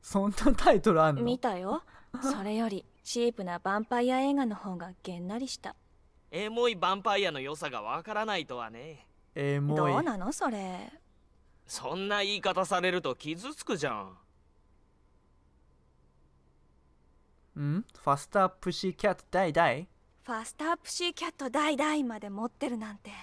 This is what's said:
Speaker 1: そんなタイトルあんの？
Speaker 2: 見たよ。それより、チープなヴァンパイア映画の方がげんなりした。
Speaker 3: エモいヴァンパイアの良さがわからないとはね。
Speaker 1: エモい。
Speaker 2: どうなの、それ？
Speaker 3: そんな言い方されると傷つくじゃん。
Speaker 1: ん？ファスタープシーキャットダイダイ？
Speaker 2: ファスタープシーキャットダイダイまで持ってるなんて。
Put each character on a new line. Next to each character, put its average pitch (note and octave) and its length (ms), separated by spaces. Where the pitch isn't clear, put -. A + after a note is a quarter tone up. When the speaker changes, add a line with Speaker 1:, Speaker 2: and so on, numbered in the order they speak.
Speaker 1:
そ G3 240
ん G#3 40
な - 60
タ - 180
イ G#3 100
ト G#3+ 100
ル D#3+ 100
あ D#3 100
ん C#3 40
の？ A#3+ 60
Speaker 2:
見 A#3+ 160
た G#3+ 200
よ。 G#3+ 240
そ C4+ 220
れ G#3 140
よ A3+ 120
り、 G3 160
チ - 160
ー A#3+ 140
プ G3 100
な F3 140
ヴ - 40
ァ G3 180
ン A3 40
パ A#3+ 160
イ B3 120
ア C4 80
映 C#4 140
画 C#4 120
の G3+ 100
方 F#3 200
が F3 160
げ F3 160
ん F3+ 100
な G#3+ 100
り C4 80
し - 120
た。 - 180
Speaker 3:
エ G3+ 180
モ A#3 200
い A#3 40
ヴ F3 80
ァ F3+ 160
ン G3 60
パ G3+ 160
イ G3 80
ア E3+ 40
の C#3 100
良 C#3 140
さ D3+ 160
が A2+ 120
わ C3+ 200
か G#3+ 120
ら G#3+ 100
な G#3+ 120
い D3+ 100
と B2 100
は A2+ 140
ね。 C3+ 360
Speaker 1:
エ C#3+ 260
モ D3 140
い。 - 20
Speaker 2:
ど D3+ 220
う D#4+ 40
な C4 140
の、 F#3+ 160
そ D#4 180
れ？ F#3+ 420
Speaker 3:
そ - 300
ん G3 120
な G#3 140
言 G3+ 140
い F3+ 40
方 F#3 240
さ F3+ 160
れ F3+ 120
る F3 100
と C3+ 140
傷 F3+ 360
つ - 120
く G#3+ 120
じ C#3 120
ゃ A#2+ 60
ん。 F#2+ 220
Speaker 1:
ん？ D3+ 220
フ - 280
ァ C#3 60
ス - 120
タ F#3+ 180
ー F#3 40
プ - 200
シ F#3+ 200
ー F3 40
キ - 140
ャ - 40
ッ - 40
ト - 160
ダ F#3 140
イ D#3 60
ダ D#3+ 200
イ？ D#3 160
Speaker 2:
フ B3 100
ァ A3 120
ス - 100
タ D4+ 120
ー E4+ 100
プ - 120
シ F4 200
ー - 60
キ - 100
ャ E4 60
ッ - 20
ト C4 180
ダ D4+ 200
イ C#4 60
ダ D4+ 180
イ D4 100
ま A3 160
で G#3 100
持 G#3+ 160
っ A#3+ 40
て - 180
る A#3+ 80
な G#3+ 160
ん G3+ 60
て。 G#3 120